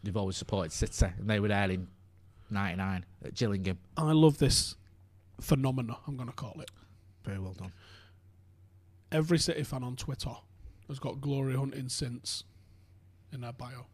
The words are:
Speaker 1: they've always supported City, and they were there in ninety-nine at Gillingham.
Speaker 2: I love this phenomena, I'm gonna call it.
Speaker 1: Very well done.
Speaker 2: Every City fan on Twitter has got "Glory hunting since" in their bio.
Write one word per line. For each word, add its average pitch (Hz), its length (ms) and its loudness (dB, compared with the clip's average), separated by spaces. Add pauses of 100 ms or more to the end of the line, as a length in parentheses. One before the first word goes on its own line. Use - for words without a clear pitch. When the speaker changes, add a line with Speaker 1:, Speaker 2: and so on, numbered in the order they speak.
Speaker 1:
they've 101 160 -4
always 95 200 0
supported 87 340 -2
City, - 340 2 (140)
and 101 100 -2
they 107 100 4
were 104 100 4
there 101 200 4
in 92 180 -2 (640)
ninety-nine 95 560 -2 (180)
at - 120 -10
Gillingham. 95 420 0 (180)
Speaker 2:
I 156 180 2
love 156 260 8
this - 340 4 (680)
phenomena, 131 580 2 (100)
I'm 143 100 -6
gonna 123 140 -8
call 123 300 -12
it. 107 100 -14 (520)
Speaker 1:
Very 98 140 -4
well 92 160 -6
done. 92 180 -12 (1400)
Speaker 2:
Every 160 260 4
City 151 260 0
fan 131 200 -6
on 123 120 -6
Twitter 131 360 -6 (560)
has 139 120 -8
got 139 220 -6
"Glory 139 340 0
hunting 135 320 -2
since" - 560 -6 (880)
in 131 100 -10
their 120 120 -8
bio. 123 400 -12